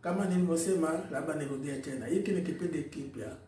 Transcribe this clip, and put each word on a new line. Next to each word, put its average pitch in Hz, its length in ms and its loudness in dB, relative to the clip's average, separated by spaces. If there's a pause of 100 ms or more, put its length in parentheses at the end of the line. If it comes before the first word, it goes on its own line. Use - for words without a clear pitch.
Kama 190 240 0
nilivyosema, 170 720 4 (120)
labda 151 240 -2
nirudie 139 420 -2
tena. 131 280 -6
Hiki 196 260 2
ni 175 100 2
kipindi - 420 -2
kipya, - 440 -8 (200)